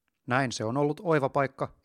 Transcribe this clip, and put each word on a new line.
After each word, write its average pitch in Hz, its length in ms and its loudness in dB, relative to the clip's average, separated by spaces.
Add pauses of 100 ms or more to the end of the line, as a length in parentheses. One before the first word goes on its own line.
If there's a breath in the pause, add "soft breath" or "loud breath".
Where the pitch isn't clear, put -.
(260)
Näin 123 260 0
se 110 120 -6
on 117 120 -2
ollut 147 280 0
oiva 151 240 2
paikka 135 460 -2 (100)